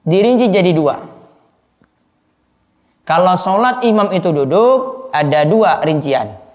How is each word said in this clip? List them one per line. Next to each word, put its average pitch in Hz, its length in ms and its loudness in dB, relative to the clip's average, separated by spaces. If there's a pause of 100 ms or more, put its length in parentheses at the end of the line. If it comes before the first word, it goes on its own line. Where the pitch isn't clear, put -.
dirinci 214 480 2
jadi 185 240 2
dua. - 480 -4 (1900)
Kalau 180 240 2
sholat 233 560 -2
imam 202 240 0
itu 180 160 -2
duduk 196 800 0
ada 151 320 0
dua 180 400 2
rincian. 139 480 -2 (240)